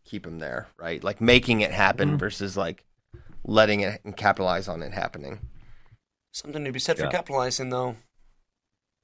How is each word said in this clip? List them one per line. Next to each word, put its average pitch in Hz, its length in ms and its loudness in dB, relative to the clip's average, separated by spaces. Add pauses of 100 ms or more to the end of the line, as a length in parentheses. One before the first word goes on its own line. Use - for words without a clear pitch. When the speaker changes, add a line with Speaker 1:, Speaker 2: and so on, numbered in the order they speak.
Speaker 1:
keep 101 200 -12
him 82 120 -12
there, 67 280 -8 (120)
right? 82 260 -8
Like, 101 160 -4
making 117 400 6
it 98 120 0
happen 101 360 4
Speaker 2:
Mm-hmm. 147 80 2
Speaker 1:
versus, 98 400 -4
like, 85 280 -4 (600)
letting 107 360 6
it 101 240 -2
and 104 120 -12
capitalize 92 500 2
on 82 160 -8
it 76 120 -10
happening. 85 460 -8 (920)
Speaker 3:
Something 147 320 -10
to 135 80 -6
be 127 60 -8
said 156 180 0
for 151 80 -2
Speaker 2:
Yeah. 139 60 -2
Speaker 3:
capitalizing, 135 580 -2
though. 127 280 -2 (1080)